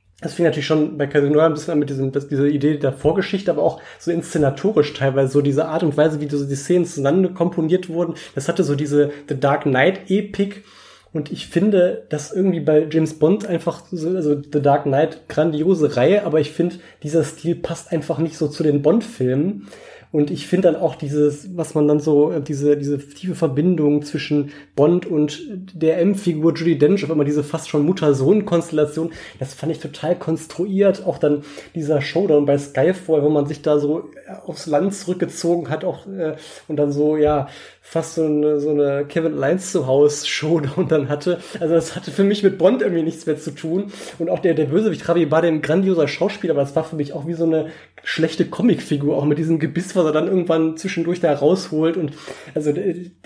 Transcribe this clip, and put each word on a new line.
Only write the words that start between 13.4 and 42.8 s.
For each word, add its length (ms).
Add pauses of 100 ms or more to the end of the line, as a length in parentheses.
einfach 440
so, 180
also 300
The 220
Dark 220
Knight, 440
grandiose 680
Reihe, 260
aber 160
ich 120
finde, 240 (280)
dieser 200
Stil 320
passt 360
einfach 280
nicht 180
so 100
zu 160
den 200
Bond-Filmen. 840 (460)
Und 160
ich 180
finde 260
dann 80
auch 140
dieses, 600
was 180
man 140
dann 140
so, 300
äh, 100
diese, 340
diese 240
tiefe 340
Verbindung 680
zwischen 480 (240)
Bond 300
und 360 (320)
der 280
M-Figur 520
Judi 240
Dench, 280
auf 60
einmal 140
diese 200
fast 240
schon 160
Mutter-Sohn-Konstellation, 1300 (280)
das 140
fand 180
ich 80
total 380
konstruiert. 880
Auch 120
dann 260 (320)
dieser 260
Showdown 440
bei 120
Skyfall, 680
wo 60
man 160
sich 160
da 180
so 300 (360)
aufs 200
Land 280
zurückgezogen 760
hat, 160
auch, 220
äh, 280 (320)
und 80
dann 160
so, 240
ja, 320 (360)
fast 320
so 80
eine, 360
so 100
eine 380
Kevin 260
Alleins 380
zu 160
Haus 400
Showdown 600
dann 220
hatte. 300 (200)
Also 140
das 220
hatte 160
für 120
mich 200
mit 140
Bond 240